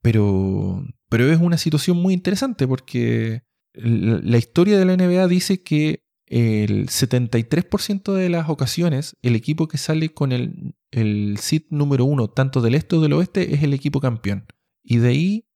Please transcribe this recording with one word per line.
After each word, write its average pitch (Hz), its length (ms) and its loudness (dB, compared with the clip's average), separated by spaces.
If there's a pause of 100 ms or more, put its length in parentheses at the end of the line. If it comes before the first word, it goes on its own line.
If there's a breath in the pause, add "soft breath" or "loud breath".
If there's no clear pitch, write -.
Pero, 98 800 0 (260)
pero 123 220 2
es 165 80 4
una 170 180 2
situación 160 380 0
muy 185 180 0
interesante 190 540 -2
porque 117 760 -4 (300)
la, 113 480 0
la 117 160 2
historia 185 400 2
de 185 80 4
la 185 80 2
N 185 140 2
B 180 120 2
A 185 80 2
dice 180 340 0
que 151 420 -2 (240)
el 107 640 0
setenta 123 480 0
y 117 60 0
tres 165 220 -2
por - 160 -4
ciento 196 340 -4
de 185 140 0
las 165 200 -2
ocasiones 151 720 -2
el 120 140 2
equipo 151 320 -2
que 156 100 -8
sale 156 340 -2
con 135 200 -2
el, - 440 -6 (160)
el 104 480 0
seed 156 300 -2
número 143 340 0
uno, 131 260 0
tanto 131 320 0
del 117 140 2
este 156 200 -2
o 160 60 4
del 147 120 2
oeste, 180 400 0
es 143 80 0
el 143 120 2
equipo 143 260 -2
campeón. 113 480 -4 (340)
Y 120 160 0
de 120 120 4
ahí 185 460 0